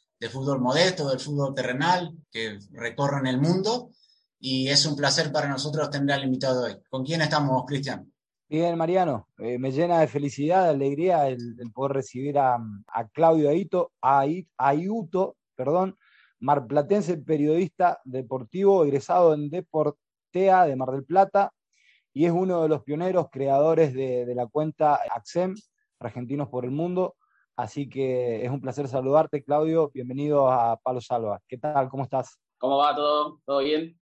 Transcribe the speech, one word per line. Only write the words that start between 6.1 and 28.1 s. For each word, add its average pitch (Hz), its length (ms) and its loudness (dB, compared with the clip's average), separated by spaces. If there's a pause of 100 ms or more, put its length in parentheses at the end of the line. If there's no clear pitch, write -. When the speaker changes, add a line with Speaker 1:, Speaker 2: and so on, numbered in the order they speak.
Speaker 1:
al 135 80 -6
invitado 127 400 -2
hoy. 107 120 -8 (140)
¿Con 131 140 -6
quién 160 180 -2
estamos, 143 440 0
Cristian? 131 460 -8 (360)
Speaker 2:
Bien, 170 280 0
Mariano. 160 520 0 (100)
Eh, 131 200 -4
me 131 140 -2
llena 165 280 2
de 151 80 4
felicidad, 147 560 0
de 170 60 4
alegría 143 580 2
el, 120 300 -6
el 120 140 -12
poder 135 200 -2
recibir 135 460 -4
a, 127 200 4 (300)
a 117 200 -8
Claudio 160 400 4
Aito, 175 440 0 (100)
Ai-, 139 440 2 (120)
Aiuto, 180 760 -2 (180)
perdón, 175 420 -2 (440)
marplatense, 147 760 0
periodista 160 880 0
deportivo, 135 800 2
egresado 160 480 4
en 147 160 -2
Deportea 175 1160 0
de 139 100 -2
Mar 131 140 -4
del 135 140 -6
Plata, 196 480 2 (600)
y 151 140 2
es 170 60 2
uno 175 300 0
de 156 60 2
los 151 140 0
pioneros 170 480 -2
creadores 143 640 2
de, 127 320 -2
de 123 80 -4
la 123 140 -2
cuenta 151 520 0 (140)
axem, 180 400 -4 (460)
Argentinos 127 480 -8
por 123 160 -6
el 127 80 -6
Mundo. 175 420 -2 (420)
Así 127 320 -6
que 123 560 -2